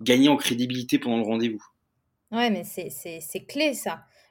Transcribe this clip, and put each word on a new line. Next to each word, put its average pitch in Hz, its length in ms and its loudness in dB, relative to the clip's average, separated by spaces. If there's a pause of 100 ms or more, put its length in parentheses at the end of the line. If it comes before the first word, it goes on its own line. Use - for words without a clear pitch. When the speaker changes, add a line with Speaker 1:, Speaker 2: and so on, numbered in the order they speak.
Speaker 1:
gagné 127 280 6
en 143 80 6
crédibilité 127 640 -2
pendant 123 180 -2
le 113 80 0
rendez-vous. 113 400 -2 (680)
Speaker 2:
Ouais, 233 200 0
mais 175 140 -2
c'est, - 260 -10
c'est, 165 300 -12
c'est - 260 -10
clé, 285 280 0
ça. 170 300 -8 (260)